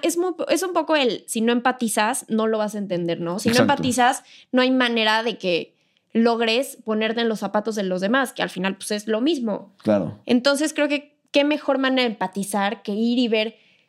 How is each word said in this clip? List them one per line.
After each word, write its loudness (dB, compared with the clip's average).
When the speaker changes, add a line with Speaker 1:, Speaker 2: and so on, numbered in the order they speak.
Speaker 1:
es -2
muy, 0
es 0
un -4
poco 0
el, 0
si -4
no 2
empatizas, 0
no 0
lo 0
vas -4
a -6
entender, -4
¿no? -4
Si -2
no 2
Speaker 2:
Exacto. 6
Speaker 1:
empatizas, 2
no 4
hay 4
manera 2
de -4
que -2
logres 2
ponerte -2
en 0
los -2
zapatos -2
de -2
los -2
demás, 0
que -4
al -4
final, -4
pues, -10
es -6
lo 0
mismo. -2
Speaker 2:
Claro. 0
Speaker 1:
Entonces, 0
creo 0
que -6
qué 4
mejor 0
manera 2
de 0
empatizar -4
que -8
ir 0
y 2
ver 0